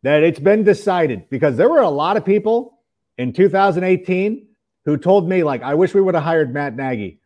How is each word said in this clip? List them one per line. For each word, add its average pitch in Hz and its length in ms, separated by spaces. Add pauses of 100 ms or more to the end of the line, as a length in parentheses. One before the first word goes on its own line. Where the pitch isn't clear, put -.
that 151 200
it's 165 160
been 202 240
decided, 180 640
because 139 260
there 185 120
were 311 140
a 190 60
lot 156 280
of - 80
people 214 560 (380)
in 123 140
two 190 160
thousand 185 360
eighteen 185 640 (360)
who 147 120
told 175 320
me, 180 160
like, 131 180
"I 139 120
wish 175 200
we 202 60
would 185 160
have 151 80
hired 156 280
Matt 143 220
Nagy." 120 520